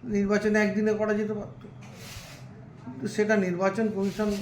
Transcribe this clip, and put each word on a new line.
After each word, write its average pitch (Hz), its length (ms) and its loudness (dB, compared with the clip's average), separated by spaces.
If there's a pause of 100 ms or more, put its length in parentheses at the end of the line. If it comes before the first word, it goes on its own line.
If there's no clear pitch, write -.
(140)
নির্বাচন 202 400 4
একদিনে 214 440 4
করা 214 200 2
যেতে 214 200 -2
পারত। - 220 -12 (1200)
কিন্তু - 320 -8
সেটা 214 180 4 (120)
নির্বাচন 190 400 2 (100)
কমিশন 202 340 0 (120)